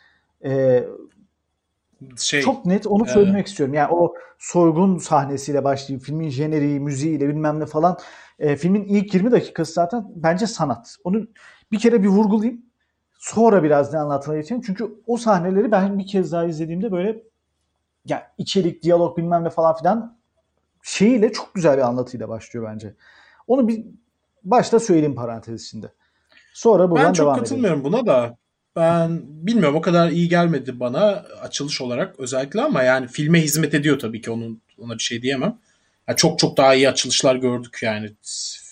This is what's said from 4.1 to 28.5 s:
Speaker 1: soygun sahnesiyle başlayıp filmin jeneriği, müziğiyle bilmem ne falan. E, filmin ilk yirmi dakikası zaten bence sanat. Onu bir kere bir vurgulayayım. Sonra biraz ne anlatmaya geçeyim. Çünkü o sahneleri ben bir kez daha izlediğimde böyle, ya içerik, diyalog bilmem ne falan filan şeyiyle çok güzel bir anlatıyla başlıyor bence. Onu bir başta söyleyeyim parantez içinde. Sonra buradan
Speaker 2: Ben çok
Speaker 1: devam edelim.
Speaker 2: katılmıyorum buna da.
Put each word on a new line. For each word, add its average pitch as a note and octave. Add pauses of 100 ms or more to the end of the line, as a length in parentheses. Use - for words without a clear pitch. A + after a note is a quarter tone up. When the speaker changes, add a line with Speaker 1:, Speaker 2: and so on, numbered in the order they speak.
Speaker 1:
soygun F3
sahnesiyle C#3
başlayıp C3+
filmin D#3
jeneriği, D3
müziğiyle C#3+
bilmem D3+
ne D3+
falan. D#3+ (420)
E, D3
filmin F#3+
ilk G3+
yirmi F#3+
dakikası F3
zaten F3 (100)
bence E3+
sanat. -
Onu G#3 (440)
bir G#3+
kere A#3
bir G3+
vurgulayayım. G#3 (540)
Sonra G#3+
biraz C#3+
ne D#3+
anlatmaya D3
geçeyim. A3+
Çünkü G3 (200)
o A#3
sahneleri G3+
ben G3
bir F#3+
kez F3+
daha E3+
izlediğimde E3+
böyle, G3 (880)
ya -
içerik, F3
diyalog E3+
bilmem E3+
ne D#3+
falan D#3+
filan G#3 (640)
şeyiyle A3+
çok -
güzel D#3+
bir C3+
anlatıyla B2
başlıyor A2+
bence. G#2+ (540)
Onu B3
bir A3+ (580)
başta A3
söyleyeyim D#3
parantez A2+
içinde. - (640)
Sonra F#3
buradan D#3+
Speaker 2:
Ben F#3
çok D#3
Speaker 1:
devam C#3
edelim. A3+
Speaker 2:
katılmıyorum F#3+
buna G#3+
da. B2 (380)